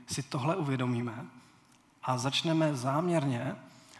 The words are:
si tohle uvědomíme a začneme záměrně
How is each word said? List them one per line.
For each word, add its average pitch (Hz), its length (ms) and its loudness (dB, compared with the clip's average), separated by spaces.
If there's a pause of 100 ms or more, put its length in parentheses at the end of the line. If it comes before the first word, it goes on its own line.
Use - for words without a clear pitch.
si - 160 -4
tohle 139 320 0
uvědomíme 123 720 0 (760)
a 127 140 0
začneme 151 580 2
záměrně 143 800 0 (440)